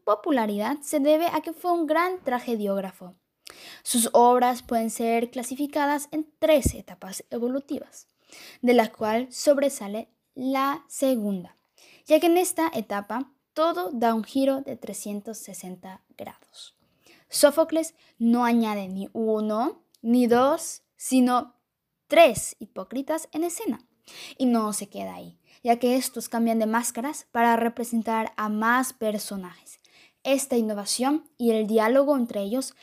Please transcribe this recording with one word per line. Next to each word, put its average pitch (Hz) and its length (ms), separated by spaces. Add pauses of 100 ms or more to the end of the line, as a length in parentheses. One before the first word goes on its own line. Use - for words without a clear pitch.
popularidad 220 800
se 302 180
debe 311 260
a 311 140
que 330 120
fue 349 200
un 339 140
gran 349 360
tragediógrafo. 208 920 (680)
Sus 233 300
obras 247 500
pueden 226 280
ser 233 400
clasificadas 285 840
en 311 260
tres 311 360
etapas 190 560
evolutivas, 254 760 (560)
de 247 120
la 220 180
cual 226 400
sobresale 262 760 (260)
la 269 520
segunda, 208 720 (500)
ya 302 140
que 339 60
en 339 100
esta 330 360
etapa 208 600 (200)
todo 339 400
da 233 220
un 220 80
giro 269 380
de 277 160
trescientos 208 640
sesenta 185 640 (140)
grados. - 580 (540)
Sófocles 320 680 (220)
no 233 260
añade 220 440
ni 190 240
uno, 220 720 (200)
ni 240 260
dos, 262 540 (140)
sino 247 600 (500)
tres 294 540
hipócritas 269 720
en 302 100
escena. 339 420 (540)
Y 269 80
no 220 260
se 196 160
queda 190 280
ahí, 175 200 (280)
ya 240 160
que 247 160
estos 247 320
cambian 226 320
de 220 60
máscaras 233 680
para 233 240
representar 226 800
a 214 120
más 233 440
personajes. 202 880 (420)
Esta 269 340
innovación 233 800
y 233 140
el 220 160
diálogo 247 500
entre 226 260
ellos 233 400